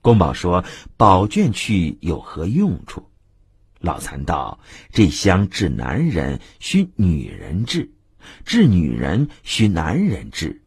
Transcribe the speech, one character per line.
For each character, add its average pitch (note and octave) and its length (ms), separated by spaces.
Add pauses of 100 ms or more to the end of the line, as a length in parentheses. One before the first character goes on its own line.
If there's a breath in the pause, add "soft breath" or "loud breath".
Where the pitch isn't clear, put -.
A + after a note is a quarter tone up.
公 A#2 180
宝 D2 140
说： F2 320 (320 loud breath)
“宝 G2 280
眷 C3+ 280
去 F#2 480
有 D#2+ 180
何 - 260
用 C#3 400
处？” - 240 (680)
老 D#2+ 220
残 C#2 240
道 C#2 340 (320 loud breath)
：“这 G#2 160
香 F#2 420
治 F2+ 200
男 C#2 400
人 C#2 320 (180 soft breath)
需 F#3 380
女 E2+ 320
人 D#2 340
治， D#3+ 260 (540 loud breath)
治 A3+ 240
女 E2+ 240
人 D2+ 380 (140 loud breath)
需 - 260
男 F2 340
人 A2+ 260
治 - 380